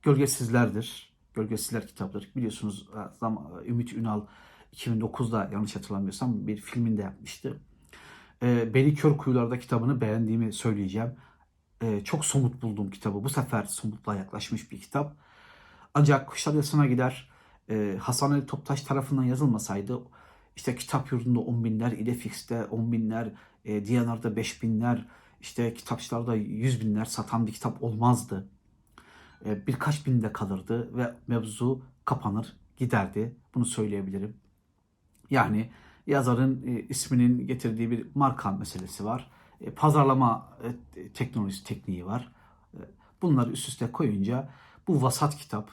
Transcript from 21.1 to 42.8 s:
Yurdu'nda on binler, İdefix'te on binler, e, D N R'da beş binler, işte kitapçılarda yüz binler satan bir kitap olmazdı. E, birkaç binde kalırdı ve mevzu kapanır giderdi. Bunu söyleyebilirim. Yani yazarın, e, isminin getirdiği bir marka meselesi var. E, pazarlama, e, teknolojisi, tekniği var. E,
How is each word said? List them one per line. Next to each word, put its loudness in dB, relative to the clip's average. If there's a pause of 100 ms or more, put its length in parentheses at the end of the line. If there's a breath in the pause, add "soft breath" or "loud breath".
Yurdu'nda 2
on 0
binler, 2
İdefix'te -4
on -2
binler, -2 (320 loud breath)
e, -2
D 4
N -2
R'da -2
beş -4
binler, 0 (320 loud breath)
işte -2
kitapçılarda -4
yüz 0
binler 0
satan -2
bir -4
kitap -4
olmazdı. 2 (1000 loud breath)
E, -4
birkaç -2
binde 2
kalırdı -4
ve -2 (120)
mevzu 0 (220 loud breath)
kapanır -2 (200)
giderdi. 0 (180)
Bunu 2
söyleyebilirim. -4 (920)
Yani 2 (360 loud breath)
yazarın, 2
e, -2
isminin 2
getirdiği -2
bir -2
marka 2
meselesi -8
var. -4 (300 soft breath)
E, -10
pazarlama, 4 (480)
e, -14
teknolojisi, -4
tekniği -6
var. -6 (420 soft breath)
E, -16 (440 soft breath)